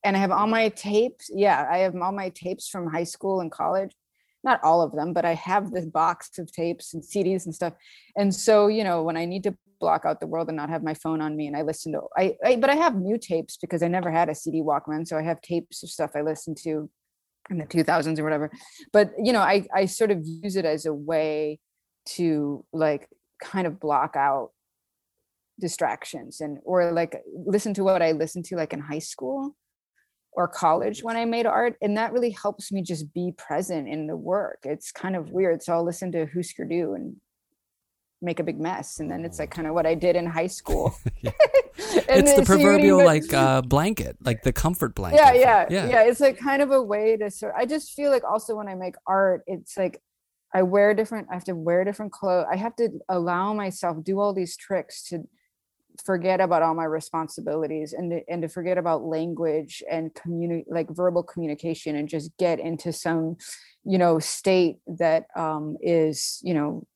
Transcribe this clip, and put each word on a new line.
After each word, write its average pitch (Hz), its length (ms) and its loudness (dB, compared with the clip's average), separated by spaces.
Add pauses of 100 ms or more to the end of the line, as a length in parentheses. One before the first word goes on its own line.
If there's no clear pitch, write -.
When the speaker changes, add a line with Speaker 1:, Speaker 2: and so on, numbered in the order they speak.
Speaker 1:
and 196 120 2
I 190 40 2
have 196 120 2
all 202 160 2
my 226 220 2
tapes. 214 640 -2
Yeah, 180 360 2
I 175 100 2
have 185 160 0
all 180 160 -4
my 196 180 -6
tapes 180 400 -10
from 180 180 -8
high 165 160 -2
school 190 380 -4
and 165 100 -6
college. 185 400 -2 (520)
Not 262 200 2
all 165 180 6
of 151 120 0
them, 151 180 -4
but 170 140 -2
I 170 80 0
have 185 380 -2
this 170 140 -6
box 160 520 -2
of 170 140 -12
tapes 170 420 -6
and 160 100 -10
C 202 200 -4
Ds 185 220 -2
and 165 80 -10
stuff. 170 200 -6 (420)
And 202 180 0
so, 208 340 4
you 214 180 0
know, 175 180 0
when 165 140 -2
I 170 80 -4
need 185 180 -6
to 196 140 -4 (240)
block 165 240 0
out 151 160 -2
the 160 60 -10
world 160 200 -4
and 160 80 -6
not 147 140 -6
have 160 140 -4
my 156 100 -4
phone 160 260 -4
on 151 160 -6
me, 151 120 -6
and 143 100 -6
I 156 60 -4
listen 156 300 -6
to, - 80 -6 (140)
I, 190 300 0
I, 247 100 4
but 247 140 2
I 277 60 4
have 311 200 2
new 196 220 -2
tapes 165 400 -6
because 170 260 -4
I 170 60 0
never 180 200 0
had 165 200 2
a 151 60 -4
C - 160 -8
D 160 100 -2
Walkman. 151 460 -2
So 165 100 -4
I 156 60 -4
have 160 180 -4
tapes - 420 -6
of 165 60 -16
stuff 156 260 -6
I 147 60 -2
listened 151 420 -6
to 151 260 -6 (600)
in 185 80 -4
the 156 80 -6
two 165 180 0
thousands 160 360 0
or 151 40 -2
whatever. 151 280 -2 (420)
But, 208 280 6
you 233 120 2
know, 220 80 4
I, 190 320 2
I 196 120 2
sort 208 260 0
of 185 120 0
use 165 320 -8
it 190 80 -2
as 156 220 -2
a 156 80 -2
way 151 680 -2 (500)
to, 147 640 -2
like, 156 380 -2 (340)
kind 185 240 -4
of 165 120 -8
block 143 360 -2
out 139 360 0 (1080)
distractions 156 800 -6
and, 147 240 -10
or, 175 300 0
like, 165 280 -2 (120)
listen 202 400 -2
to 196 100 -2
what 190 180 4
I 160 120 4
listened 160 320 -4
to, 185 100 -8
like, 160 160 -4
in - 80 -8
high 147 200 -8
school 269 560 -8 (760)
or 175 140 0
college 180 540 0
when 226 160 -4
I 233 80 -2
made 233 220 0
art. 233 340 0
And 208 160 0
that 220 160 -2
really 240 160 0
helps 208 420 -8
me 196 120 -4
just 156 280 -8
be 180 240 -4
present 156 520 -6
in 151 180 -6
the 160 100 -8
work. 175 480 -4
It's 151 280 -8
kind 190 240 -6
of 165 160 -8
weird. 175 320 0
So 175 100 -4
I'll 170 100 0
listen 175 280 -6
to 160 160 -2
Husker 165 380 -8
Du 160 280 -4
and - 220 -10 (1080)
make 175 180 -6
a 170 40 -2
big 160 160 -6
mess. - 400 -8
And 156 120 -8
then 175 140 -8
it's, - 140 -12
like, 151 140 -8
Speaker 2:
Oh. - 20 -12
Speaker 1:
kinda 160 180 -6
what 165 120 2
I 160 100 4
did 170 200 2
in 170 100 0
high 165 220 -2
school. - 540 -2
Speaker 2:
<laughs> - 200 -6
Yeah. 110 140 -2
Speaker 1:
<laughs> - 60 4 (680)
And - 120 8
Speaker 2:
It's 285 100 8
the - 60 10
Speaker 1:
then, - 80 6
so 190 100 8
you - 80 8
Speaker 2:
proverbial, 196 380 8
Speaker 1:
even 185 40 10
Speaker 2:
like, 156 280 6
uh, 135 280 6
blanket, 139 600 0
like, 120 200 -2
the 131 100 2
comfort 156 440 0
blanket 98 220 4
Speaker 1:
Yeah, 294 140 12
Speaker 2:
thing. 247 100 8
Speaker 1:
yeah, 220 280 8
Speaker 2:
Yeah. 190 200 0
Speaker 1:
yeah. 240 140 6
It's, 240 160 4
like, 269 200 4
kind 277 240 2
of 269 80 2
a 269 100 6
way 214 360 2
to 208 120 -2
sort, - 260 -8
I 240 120 0
just 294 260 -4
feel 285 160 0
like 254 140 4
also 220 320 -2
when 208 120 -8
I 196 80 -10
make 185 200 -8 (100)
art, 190 400 4
it's - 320 -10
like 185 240 -2 (520)
I 190 100 4
wear 202 320 6
different, 214 340 -4
I 185 60 -6
have 180 100 -10
to 190 100 -6
wear 170 280 2
different 202 280 -6
clothes. 180 400 0
I 180 40 0
have 220 220 -6
to 233 120 0 (200)
allow 180 440 0
myself 180 500 -4
do 190 160 -2
all 202 140 2
these 180 240 -6
tricks - 520 -6
to 170 180 -10 (760)
forget 185 380 0
about 170 220 4
all 165 100 2
my 165 120 -2
responsibilities 156 1080 -6
and 175 180 -6
to, 170 160 -4
and 175 140 -6
to 165 60 -4
forget 180 300 -2
about 165 260 0
language 160 840 -4
and 160 260 -4
communi-, 170 520 -6
like, 160 220 -4
verbal 175 320 0
communication 160 760 -6
and 147 140 -4
just 160 280 -8
get 170 220 0
into 165 320 -6
some, 165 460 -4 (460)
you 190 160 0
know, 170 200 4
state 180 580 0 (100)
that, 165 380 0 (100)
um, 156 460 -4
is, 160 600 0
you 180 120 -2
know 147 300 -2 (100)